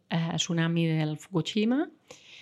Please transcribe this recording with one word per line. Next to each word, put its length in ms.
eh, 260
tsunami 520
del 300
Fukushima. 720